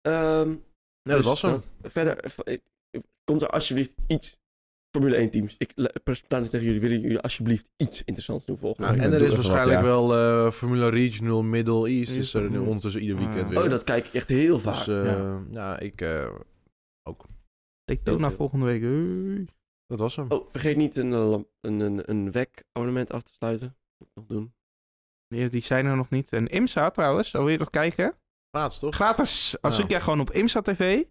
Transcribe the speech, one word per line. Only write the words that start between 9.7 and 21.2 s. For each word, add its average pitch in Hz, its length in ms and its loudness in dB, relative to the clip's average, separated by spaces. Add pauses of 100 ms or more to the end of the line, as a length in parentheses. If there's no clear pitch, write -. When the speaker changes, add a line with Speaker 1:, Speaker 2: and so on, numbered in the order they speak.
Speaker 3:
ja. 123 60 6
Speaker 2:
wel, 120 220 4 (300)
eh, 113 60 4
Formule 120 380 2
Regional 113 540 2
Middle 113 440 2
East 127 280 0
is 131 180 -4
er 110 80 2
nu 104 80 -2
Speaker 4:
Is 104 60 -2
er 127 60 0
Speaker 2:
ondertussen 104 400 -2
ieder 101 160 -2
Speaker 4:
Ah. 95 60 -2
Speaker 2:
weekend 98 260 -4
weer. - 140 2
Speaker 1:
Oh, - 60 2
dat 127 140 0
kijk 120 220 -2
ik - 80 -18
echt 123 140 -4
heel 147 320 4
vaak. 98 260 -4
Speaker 2:
Dus, - 20 -6
eh, 101 180 0
Speaker 4:
Ja. 98 360 -2 (100)
Speaker 2:
ja, 98 280 -8
ik, 98 220 -10
eh, 80 280 -4 (800)
ook. - 160 -18 (600)
Speaker 4:
Daytona - 320 0
Speaker 1:
Heel 156 100 0
veel. 135 100 -2
Speaker 4:
volgende 135 280 -2
week. 120 160 0
Hey. 185 640 -2 (420)
Speaker 2:
Dat 120 120 -8
was 113 160 -2
hem. 147 140 -6
Speaker 1:
Oh, 139 220 -2
vergeet 143 260 0
niet 151 200 0
een, 123 160 -2
eh, 113 160 2